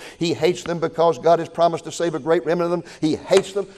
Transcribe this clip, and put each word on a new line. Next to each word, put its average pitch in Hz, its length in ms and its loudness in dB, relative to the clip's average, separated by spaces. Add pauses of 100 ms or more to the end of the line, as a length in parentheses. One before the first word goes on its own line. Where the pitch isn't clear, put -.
(180)
He 170 160 0
hates 175 300 0
them 170 160 -4
because 165 400 2
God 165 200 4
has 165 100 -6
promised 170 340 0
to 156 80 -12
save 170 240 -2
a 151 40 -4
great 160 260 0
remnant 170 260 0
of 175 100 -2
them. - 100 -14 (100)
He 151 160 0
hates - 340 2
them 196 160 -4 (100)